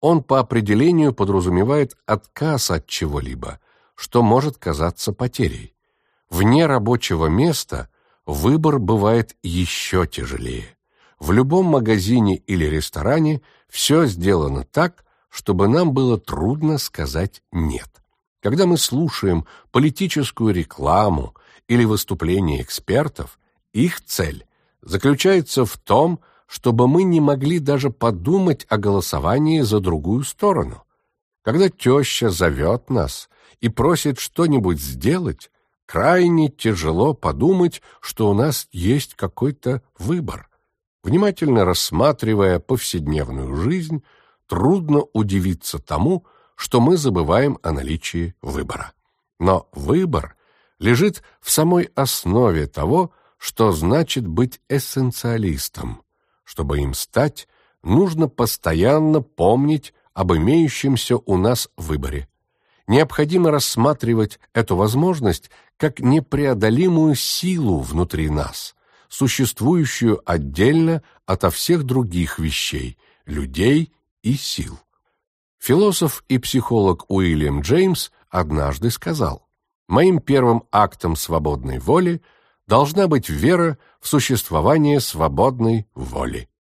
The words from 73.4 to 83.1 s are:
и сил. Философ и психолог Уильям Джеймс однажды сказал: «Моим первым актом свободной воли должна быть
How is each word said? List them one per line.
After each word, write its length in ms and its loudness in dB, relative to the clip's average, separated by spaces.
и 140 -2
сил. 440 -8
Философ 680 0
и 120 0
психолог 720 0
Уильям 520 0
Джеймс 500 0
однажды 600 -2
сказал: 580 -6
«Моим 320 4
первым 520 2
актом 440 0
свободной 640 -4
воли 420 0
должна 400 2
быть 220 0